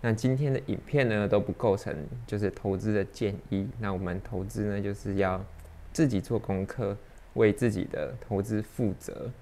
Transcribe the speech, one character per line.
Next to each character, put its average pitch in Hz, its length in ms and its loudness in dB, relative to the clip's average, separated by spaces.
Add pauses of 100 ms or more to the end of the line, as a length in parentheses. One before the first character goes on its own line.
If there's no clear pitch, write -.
那 117 80 2
今 127 240 2
天 139 160 0
的 131 140 2
影 - 220 -2
片 139 200 4
呢， 104 220 2
都 104 100 6
不 98 140 0
构 101 240 4
成 - 180 -6 (320)
就 104 120 -4
是 101 140 2
投 98 220 -2
资 104 200 2
的 98 100 4
建 101 300 -2 (160)
议。 98 180 0 (100)
那 104 140 -2
我 92 60 -2
们 92 260 -2
投 95 180 -4
资 104 200 -4
呢， 101 180 0
就 101 140 -2
是 101 220 -4
要 92 220 2 (540)
自 160 160 4
己 104 140 2
做 117 160 0
功 98 260 -2
课， 101 320 -4 (380)
为 110 180 6
自 113 180 4
己 95 140 -2
的 73 340 -4
投 98 220 -2
资 107 220 -2
负 107 360 -2
责。 - 320 -8 (120)